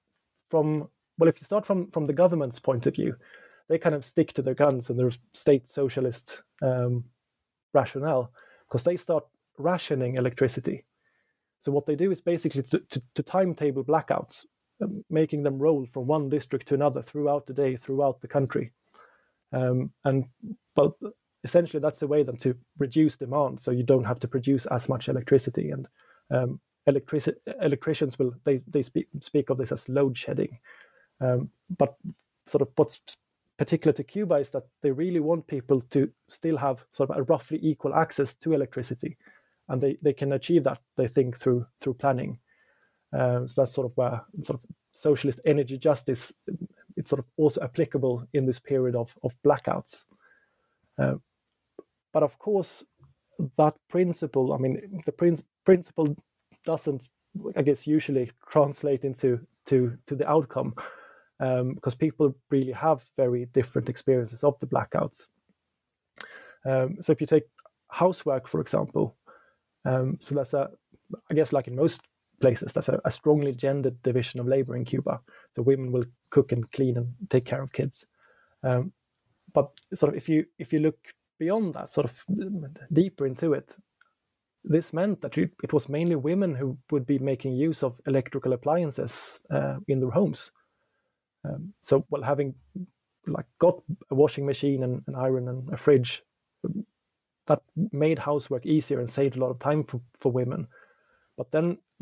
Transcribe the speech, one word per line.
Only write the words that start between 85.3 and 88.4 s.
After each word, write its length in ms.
it, 140
it 80
was 160
mainly 260
women 400
who 240
would 120
be 140
making 380
use 260
of 240
electrical 460